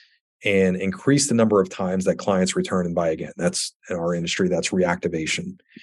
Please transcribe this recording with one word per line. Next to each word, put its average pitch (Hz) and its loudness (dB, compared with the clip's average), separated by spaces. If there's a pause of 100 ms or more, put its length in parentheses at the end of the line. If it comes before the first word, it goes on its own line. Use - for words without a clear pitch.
(440)
and 95 2
increase 98 0
the - 0
number 110 4
of 92 0
times 95 -2
that 90 2
clients 92 0
return 92 -2
and 85 -4
buy 85 0
again. 80 -4
That's, - -4 (160)
in 92 -4
our 85 -2
industry, 85 0
that's 82 -2
reactivation. 156 -2 (260)